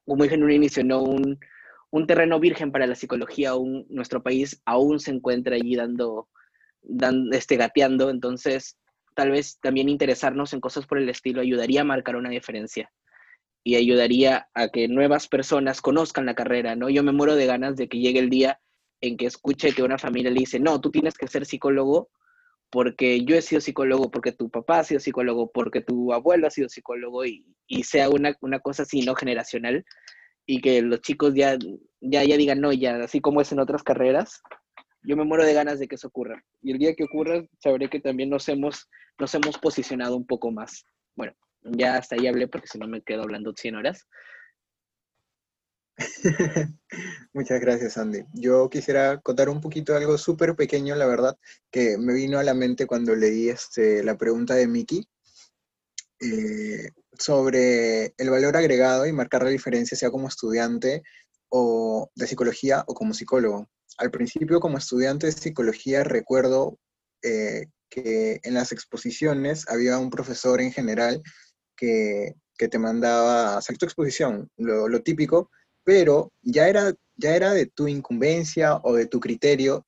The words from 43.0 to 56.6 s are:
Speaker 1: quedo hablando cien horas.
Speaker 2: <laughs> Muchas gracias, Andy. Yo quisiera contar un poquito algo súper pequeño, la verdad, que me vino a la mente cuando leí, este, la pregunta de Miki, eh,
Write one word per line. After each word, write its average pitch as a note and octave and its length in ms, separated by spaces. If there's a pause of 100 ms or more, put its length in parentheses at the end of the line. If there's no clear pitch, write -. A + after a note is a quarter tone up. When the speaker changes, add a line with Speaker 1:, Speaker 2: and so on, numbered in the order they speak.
Speaker 1:
quedo A2 220
hablando G#2+ 320
cien A2+ 200
horas. C3+ 320 (1900)
Speaker 2:
<laughs> - 840 (540)
Muchas B2+ 280
gracias, A#2+ 360
Andy. G#2+ 260 (100)
Yo B2+ 360
quisiera C#3 520
contar C3+ 280
un D3+ 120
poquito D#3 340
algo D3 220
súper E3 380
pequeño, C#3+ 400
la C#3+ 120
verdad, B2 280 (360)
que A#2 260
me B2 160
vino C3+ 260
a C#3 40
la C#3 100
mente B2+ 340
cuando A#2 280
leí, A2 340
este, G#2+ 540
la G#2+ 140
pregunta A#2 380
de B2 120
Miki, A#2+ 400 (1120)
eh, A#2+ 720 (240)